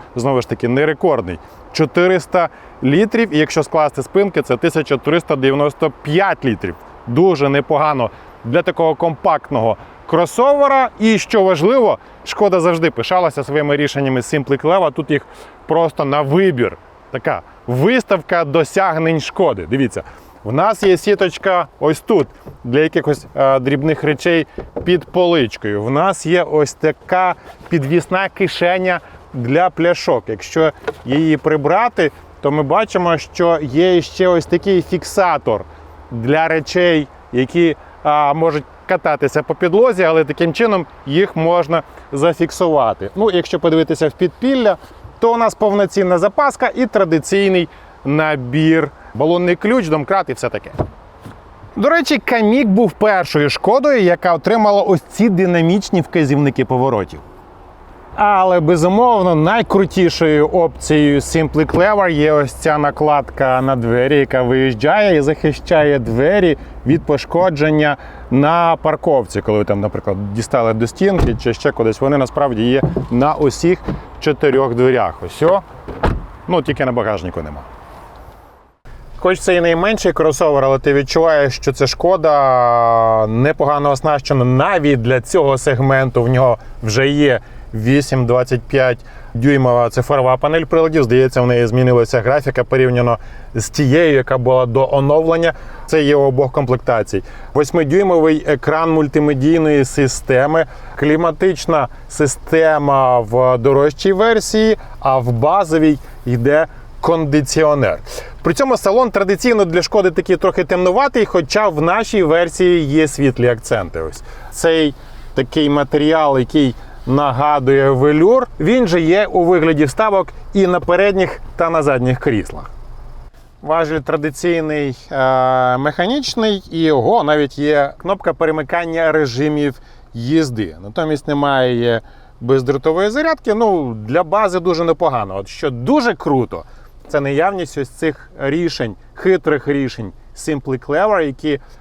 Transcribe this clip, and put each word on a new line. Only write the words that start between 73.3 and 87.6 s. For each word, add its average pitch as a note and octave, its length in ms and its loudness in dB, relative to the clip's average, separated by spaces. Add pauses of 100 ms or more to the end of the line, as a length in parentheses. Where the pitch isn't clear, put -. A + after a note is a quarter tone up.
усіх E3+ 440 0 (420)
чотирьох C3+ 540 0
дверях. A#2+ 400 2 (120)
Ось - 160 -6
о. F3+ 200 2 (840)
Ну, E3+ 140 0
тільки C#3+ 220 -2
на B2+ 80 -2
багажнику G2 500 -4
нема. D2 180 -12 (1600)
Хоч F3+ 240 0
це F#3 140 0
і F3 60 2
найменший E3+ 520 0
кросовер, D3+ 520 2
але C3+ 140 2
ти C#3 160 0
відчуваєш, C#3+ 600 2
що - 160 -4
це C3+ 140 0
Шкода, B2 1400 2
непогано C#3+ 640 0
оснащена C#3+ 540 0
навіть C#3+ 580 2
для B2+ 180 2
цього C#3 380 2
сегменту. C3 640 2
В A#2 60 0
нього B2+ 300 2 (240)
вже A#2 260 0
є C#3+ 320 2 (340)